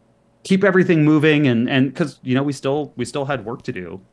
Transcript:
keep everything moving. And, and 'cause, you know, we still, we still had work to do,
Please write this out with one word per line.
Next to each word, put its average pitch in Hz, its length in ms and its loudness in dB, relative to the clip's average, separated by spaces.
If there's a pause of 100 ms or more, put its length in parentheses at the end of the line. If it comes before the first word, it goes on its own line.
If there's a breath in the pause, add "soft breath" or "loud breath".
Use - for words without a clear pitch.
(420)
keep 190 200 0
everything 180 420 4
moving. 151 440 4
And, 120 200 2
and 135 260 0
'cause, 151 280 -6
you 127 120 -2
know, 135 80 0
we 147 100 -4
still, 139 440 -4
we 123 80 -6
still 139 200 -6
had 131 200 -6
work 117 180 -12
to 101 100 -10
do, 90 280 -12 (120)